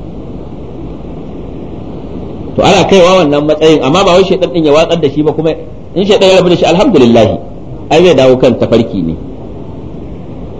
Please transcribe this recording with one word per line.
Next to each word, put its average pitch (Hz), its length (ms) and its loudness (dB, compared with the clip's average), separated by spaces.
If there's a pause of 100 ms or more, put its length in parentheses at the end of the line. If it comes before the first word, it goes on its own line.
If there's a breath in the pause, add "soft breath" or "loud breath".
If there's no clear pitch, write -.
(2500)
To, - 80 2
ana 175 200 4
kaiwa 185 400 4
wannan 147 220 0
matsayin, 151 360 4
amma 156 220 2
ba 185 120 4
wai 190 80 6
shaytan 175 280 0
din 165 120 0
ya 147 80 4
watsar 165 280 2
da 147 80 2
shi 135 140 -2
ba, 151 100 2
kuma 156 220 -2 (400)
in 180 100 0
shaytan 190 240 4
ya 190 80 6
rabu 180 120 4
da 175 80 4
shi, - 80 0
alhamdulillah, 127 720 4 (500)
ai 156 160 4
zai 175 100 6
dawo 131 220 4
kan 127 220 2
tafarki 113 420 0
ne. 82 140 -4 (1500)